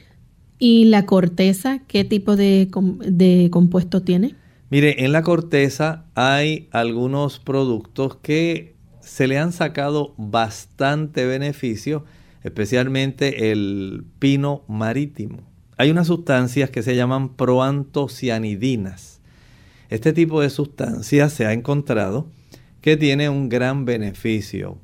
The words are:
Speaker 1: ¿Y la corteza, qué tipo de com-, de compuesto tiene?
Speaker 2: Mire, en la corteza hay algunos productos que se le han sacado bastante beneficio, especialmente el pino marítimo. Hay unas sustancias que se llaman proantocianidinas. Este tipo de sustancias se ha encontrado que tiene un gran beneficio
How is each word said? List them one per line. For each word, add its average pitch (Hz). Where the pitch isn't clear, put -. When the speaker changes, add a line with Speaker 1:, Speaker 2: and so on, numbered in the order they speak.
Speaker 1:
¿Y 226
la 214
corteza, 190
qué 202
tipo 208
de 196
com-, 185
de 180
compuesto 180
tiene? 185
Speaker 2:
Mire, 139
en 131
la 156
corteza 160
hay 143
algunos 123
productos 135
que 165
se -
le 135
han 165
sacado 147
bastante 131
beneficio, 139
especialmente 131
el 101
pino 139
marítimo. 113
Hay 139
unas 165
sustancias 131
que 123
se 127
llaman 131
proantocianidinas. 127
Este 113
tipo 156
de 143
sustancias 143
se 117
ha 107
encontrado 120
que 156
tiene 147
un 139
gran 127
beneficio 101